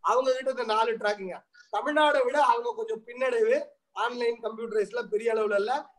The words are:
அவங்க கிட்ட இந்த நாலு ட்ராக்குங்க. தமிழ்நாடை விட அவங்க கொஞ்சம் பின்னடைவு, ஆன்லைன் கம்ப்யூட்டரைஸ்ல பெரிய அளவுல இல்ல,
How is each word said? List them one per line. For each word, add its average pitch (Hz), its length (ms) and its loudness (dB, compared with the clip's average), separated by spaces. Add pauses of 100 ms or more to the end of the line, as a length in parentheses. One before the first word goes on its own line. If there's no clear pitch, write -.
அவங்க 254 300 2
கிட்ட 262 160 -2
இந்த 254 140 -4
நாலு 226 280 2
ட்ராக்குங்க. 196 460 -4 (340)
தமிழ்நாடை 294 520 2
விட 262 200 2
அவங்க 240 320 2
கொஞ்சம் 220 300 -6
பின்னடைவு, 240 500 2 (380)
ஆன்லைன் 233 500 -2
கம்ப்யூட்டரைஸ்ல 220 580 -4
பெரிய 226 320 -2
அளவுல 214 220 0
இல்ல, 208 160 2 (280)